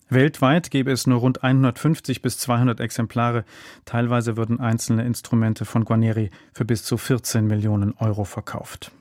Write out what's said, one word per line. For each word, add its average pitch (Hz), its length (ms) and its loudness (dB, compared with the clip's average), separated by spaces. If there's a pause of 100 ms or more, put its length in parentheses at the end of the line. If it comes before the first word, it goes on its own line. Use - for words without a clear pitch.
Weltweit 139 640 2
gäbe 135 200 0
es 123 140 -2
nur 127 140 4
rund 127 240 0
einhundertfünfzig 135 800 0
bis 123 160 -2
zweihundert 120 400 0
Exemplare. 117 680 -2 (400)
Teilweise 120 520 0
würden 117 220 -2
einzelne 117 460 0
Instrumente 113 600 0
von 117 200 0
Guarneri 113 460 0 (200)
für - 140 -4
bis 110 180 -2
zu 120 140 -2
vierzehn 117 480 0
Millionen 104 540 0
Euro 107 240 0
verkauft. - 760 -12